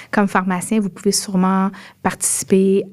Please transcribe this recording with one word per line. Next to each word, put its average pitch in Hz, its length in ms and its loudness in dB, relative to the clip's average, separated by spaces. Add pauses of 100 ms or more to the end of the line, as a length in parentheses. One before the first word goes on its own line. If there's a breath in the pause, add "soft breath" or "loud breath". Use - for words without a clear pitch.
(100)
comme 202 180 2
pharmacien. 190 520 0
Vous 196 80 -2
pouvez - 240 -2
sûrement 190 580 0 (320 loud breath)
participer 190 920 0